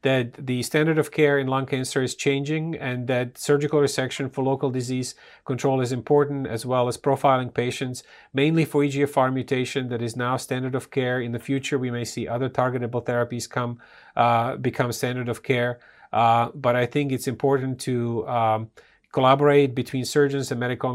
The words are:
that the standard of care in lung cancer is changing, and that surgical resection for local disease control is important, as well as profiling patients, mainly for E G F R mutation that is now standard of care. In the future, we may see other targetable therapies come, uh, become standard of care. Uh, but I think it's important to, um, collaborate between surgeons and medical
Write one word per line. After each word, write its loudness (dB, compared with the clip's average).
that -2
the -2
standard 2
of 0
care 4
in 0
lung -2
cancer -2
is -2
changing, -2
and -6
that -2
surgical 2
resection 0
for -2
local 0
disease -4
control 0
is -2
important, 0
as -6
well 0
as -4
profiling 2
patients, -4
mainly 4
for 2
E 2
G 0
F 0
R 4
mutation -2
that -4
is -4
now -2
standard -4
of -4
care. 0
In -4
the -4
future, -2
we -2
may -4
see -6
other -2
targetable -2
therapies -2
come, -6
uh, 2
become -2
standard -4
of -6
care. 0
Uh, 4
but 2
I 2
think 0
it's -2
important 0
to, -2
um, 0
collaborate 6
between -4
surgeons 0
and -4
medical -2